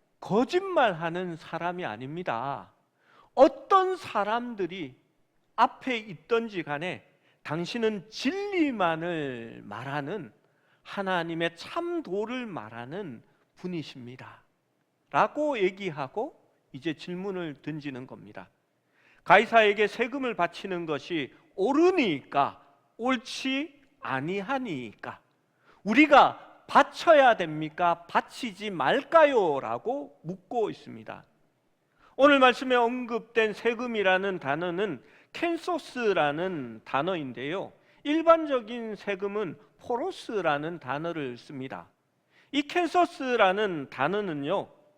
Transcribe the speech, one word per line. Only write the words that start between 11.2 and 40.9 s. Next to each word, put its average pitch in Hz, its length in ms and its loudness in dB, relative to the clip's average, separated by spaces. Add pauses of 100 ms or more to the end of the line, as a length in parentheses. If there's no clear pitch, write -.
참 339 480 -6
도를 214 420 -4
말하는 127 760 -10 (340)
분이십니다." 135 880 -12 (680)
라고 240 480 0
얘기하고 185 800 -4 (320)
이제 143 220 -6
질문을 180 680 -8
던지는 139 460 -10
겁니다. 101 420 -18 (760)
"가이사에게 208 600 6
세금을 247 480 -4
바치는 175 500 -4
것이 151 480 -6 (220)
옳으니까, 220 1120 2 (300)
옳지 262 840 -4 (220)
아니하니까 151 1200 -6 (640)
우리가 226 640 6 (200)
바쳐야 277 680 6
됩니까? 170 720 -2
바치지 214 600 -4
말까요?" 202 920 4
라고 202 640 -6
묻고 190 460 -4
있습니다. 110 560 -14 (880)
오늘 277 240 8
말씀에 254 360 4
언급된 233 760 0
세금이라는 202 880 0
단어는 170 640 -4 (300)
캔소스라는 185 1500 -2
단어인데요, 143 880 -4 (300)
일반적인 285 920 2
세금은 202 640 -6 (220)
포로스라는 180 1000 -4
단어를 143 580 -6